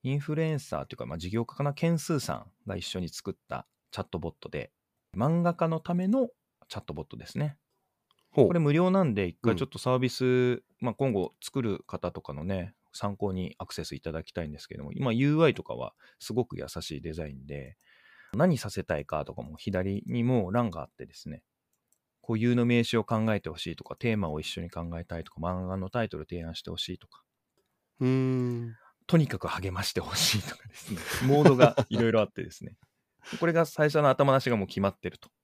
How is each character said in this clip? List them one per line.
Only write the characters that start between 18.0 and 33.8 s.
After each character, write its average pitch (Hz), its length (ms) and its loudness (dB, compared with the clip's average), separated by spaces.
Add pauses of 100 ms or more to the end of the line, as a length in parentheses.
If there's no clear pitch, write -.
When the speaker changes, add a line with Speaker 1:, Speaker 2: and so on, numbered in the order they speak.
Speaker 1:
何 151 240 4
さ - 120 -6
せ 95 140 -4
た 78 160 -2
い 71 60 -8
か 76 180 -4
と 80 100 -10
か - 100 -10
も 78 120 -12
左 98 520 -2
に 120 180 0
も 113 260 2
欄 117 200 0
が 80 100 -8
あ 64 60 -10
っ - 20 -20
て - 160 -16
で - 80 -20
す - 160 -14
ね、 73 120 -12 (840)
固 113 120 0
有 120 180 4
の 120 100 4
名 120 200 4
詞 - 100 -2
を 110 80 2
考 110 300 0
え 101 80 -2
て - 80 -8
ほ 78 80 -10
し - 160 -8
い - 20 -8
と - 80 -18
か、 - 140 -12
テ 117 160 -2
ー 110 40 0
マ 87 120 -2
を 76 100 -4
一 - 80 -8
緒 - 140 -8
に 87 100 -8
考 85 260 -8
え 85 60 -8
た 85 160 -8
い 80 60 -10
と - 80 -20
か、 73 80 -12
漫 92 260 -4
画 92 80 -4
の 95 140 -6
タ 117 160 -2
イ - 40 -8
ト 82 80 -10
ル 78 100 -10
提 87 160 -8
案 82 120 -10
し - 80 -12
て 85 60 -12
ほ 92 80 -8
し - 160 -8
い - 40 -10
と - 100 -20
か。 - 140 -20 (800)
Speaker 2:
う 127 60 0
ー - 20 4
ん。 123 680 0 (300)
Speaker 1:
と 170 120 4
に 156 100 6
か 104 100 -6
く - 100 -6
励 92 280 -4
ま 95 80 -4
し - 100 -4
て 92 60 -2
ほ 90 160 -8
し - 200 2
い 98 140 -2
と - 60 -12
か - 120 -20
で - 80 -20
す - 180 -10
ね。 85 60 -8 (120)
<laughs> 127 160 -2
モ 143 160 6
ー 147 60 12
ド 127 80 8
が 120 180 10 (140)
い 127 80 0
ろ 117 100 4
い 113 60 4
ろ 110 80 6
あ 101 40 2
っ - 60 -14
て - 100 -10
で - 100 -8
す - 120 -16
ね。 - 140 -16 (640)
こ 170 60 2
れ 170 60 4
が 165 140 4
最 151 240 2